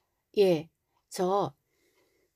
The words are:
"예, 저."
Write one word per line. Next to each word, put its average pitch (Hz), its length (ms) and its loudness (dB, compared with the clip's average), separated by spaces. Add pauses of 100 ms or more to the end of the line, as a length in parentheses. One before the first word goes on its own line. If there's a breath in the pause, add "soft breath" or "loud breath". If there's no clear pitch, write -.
(380)
"예, 175 320 2 (380)
저." 185 440 -2 (840)